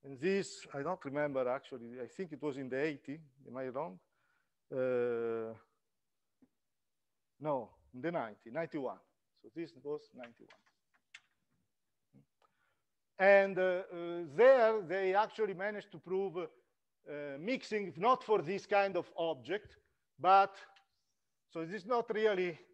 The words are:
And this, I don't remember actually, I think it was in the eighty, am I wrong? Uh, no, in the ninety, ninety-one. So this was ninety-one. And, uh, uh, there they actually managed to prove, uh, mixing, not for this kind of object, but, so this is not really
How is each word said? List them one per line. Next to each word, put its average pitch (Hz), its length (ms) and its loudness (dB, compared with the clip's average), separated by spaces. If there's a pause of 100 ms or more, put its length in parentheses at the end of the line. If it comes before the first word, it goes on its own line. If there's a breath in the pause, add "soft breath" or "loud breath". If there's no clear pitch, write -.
And 139 160 -14
this, 190 540 -2
I 139 100 -6
don't 180 220 -4
remember 139 420 -2
actually, 123 560 -8
I 113 40 -10
think 170 260 -10
it 135 100 -12
was 147 140 -4
in 131 120 -8
the 131 140 0
eighty, 147 360 -6 (280)
am 120 100 -12
I 131 120 -6
wrong? 160 280 -8 (720)
Uh, 117 840 0 (1900 soft breath)
no, 135 300 -4 (240)
in 127 80 -14
the 165 100 -4
ninety, 113 400 -8
ninety-one. 135 480 -6 (420)
So 113 140 -20
this 165 160 -10 (100)
was 147 200 -8 (120)
ninety-one. 120 440 -20 (2500)
And, 196 400 6
uh, - 20 2
uh, 175 640 -2 (100)
there 226 460 8
they 185 320 0
actually 208 400 0
managed 196 380 -8
to 165 80 -16
prove, 185 380 -4
uh, - 1000 -12
mixing, 208 580 -4
not 247 260 2
for 208 180 2
this 180 240 -6
kind 196 320 2
of - 180 -4
object, 160 600 -4 (420)
but, 196 360 8 (960)
so 165 120 -8
this 175 200 -8
is - 20 -18
not 233 300 -2
really 185 420 2 (160)